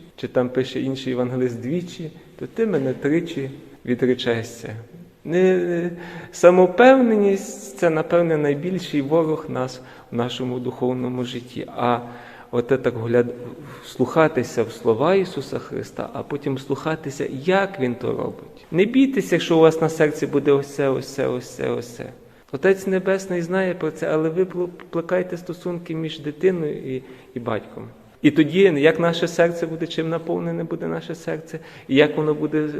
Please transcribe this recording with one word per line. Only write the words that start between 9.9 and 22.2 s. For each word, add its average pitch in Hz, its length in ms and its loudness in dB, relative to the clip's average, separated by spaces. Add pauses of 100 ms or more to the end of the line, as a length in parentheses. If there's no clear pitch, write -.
в 120 40 -8
нашому 123 440 -4
духовному 123 640 -4
житті. 123 520 -10
А 120 240 0 (520)
оте 123 260 2
так 127 180 0
гля-, 117 380 0 (500)
вслухатися 127 800 0
в 107 80 -4
слова 123 440 2
Ісуса 175 440 -4
Христа, 117 540 -10
а 110 100 -8
потім 135 340 -4
слухатися, 139 680 -4 (180)
як 190 340 0
Він 123 160 0
то 120 120 -6
робить. - 640 -8
Не 175 140 4
бійтеся, 254 500 2
якщо 165 220 2
у - 20 6
вас 160 220 6
на 156 80 2
серці 151 380 0
буде 139 240 2
ось 139 240 2
це, 139 140 0
ось 131 180 -2
це, 131 200 -4
ось 123 280 -6
це, 131 140 -4
ось 120 180 -6
це. - 180 -14 (460)